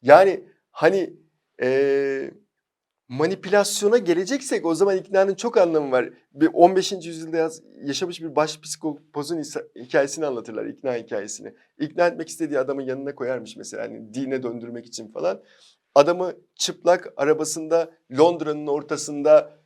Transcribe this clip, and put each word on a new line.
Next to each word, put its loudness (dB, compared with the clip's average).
Yani 8
hani, 0
e, 0
manipülasyona 0
geleceksek -2
o 0
zaman 2
iknanın 0
çok -2
anlamı 2
var. 2
Bir 2
on 6
beşinci -2
yüzyılda -8
yaz-, -4
yaşamış -6
bir -8
baş 0
psikopozun -8
hisa-, -10
hikayesini -2
anlatırlar, -6
ikna -6
hikayesini. -10
İkna 0
etmek -6
istediği -4
adamın -4
yanına -8
koyarmış -8
mesela, -12
hani -14
dine -4
döndürmek -10
için -16
falan. -6
Adamı 4
çıplak 0
arabasında 0
Londra'nın 2
ortasında 2